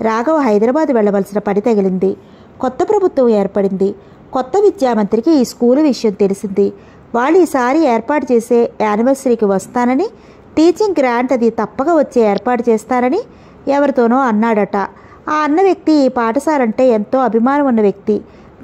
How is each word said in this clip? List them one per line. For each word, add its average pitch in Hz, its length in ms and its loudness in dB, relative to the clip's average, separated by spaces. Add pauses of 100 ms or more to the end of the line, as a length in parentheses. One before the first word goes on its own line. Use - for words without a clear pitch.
రాఘవ 233 360 -2
హైదరాబాద్ 254 560 0
వెళ్ళవలసిన 208 460 0
పని 202 220 -2
తగిలింది. 196 560 -2 (440)
కొత్త 254 180 -6 (120)
ప్రభుత్వం 370 380 2
ఏర్పడింది. 196 640 -2 (380)
కొత్త 254 200 -6 (100)
విద్యామంత్రికి 233 680 0
ఈ 285 140 4
స్కూలు 240 360 0
విషయం 240 320 0
తెలిసింది. 196 600 -2 (420)
వాళ్ళు 269 240 2
ఈసారి 277 480 2
ఏర్పాటు 269 460 0
చేసే 233 480 2
యానివర్సరీకి 233 640 0
వస్తానని, 247 640 -2 (500)
టీచింగ్ 349 420 2
గ్రాంట్ 254 340 0
అది 233 180 2
తప్పక 226 380 -4
వచ్చే 254 420 2
ఏర్పాటు 233 380 -2
చేస్తానని 247 520 -2 (480)
ఎవరితోనో 269 500 0
అన్నాడట. 214 580 0 (520)
ఆ 302 140 -4
అన్న 302 200 0
వ్యక్తి 359 300 0
ఈ 285 160 4
పాఠశాలంటే 254 800 0
ఎంతో 220 300 0
అభిమానం 254 480 0
ఉన్న 233 140 0
వ్యక్తి, 208 360 -2 (480)